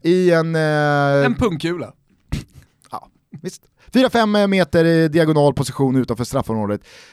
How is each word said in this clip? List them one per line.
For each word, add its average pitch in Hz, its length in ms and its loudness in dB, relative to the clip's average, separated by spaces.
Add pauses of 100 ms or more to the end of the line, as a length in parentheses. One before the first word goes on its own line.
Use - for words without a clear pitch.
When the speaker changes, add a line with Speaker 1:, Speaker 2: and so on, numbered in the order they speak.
Speaker 1:
I 180 280 2
en, 165 260 0
eh, 147 680 0
Speaker 2:
En - 80 0
pungkula. 165 580 -4 (960)
Speaker 1:
Ja, - 180 -14 (340)
visst. - 200 -14 (300)
Fyra, 254 180 2
fem 220 220 0 (180)
meter 170 340 2
i 165 240 4
diagonal 151 460 2
position 135 420 -2
utanför 120 280 -2
straffområdet. 107 560 -4 (320)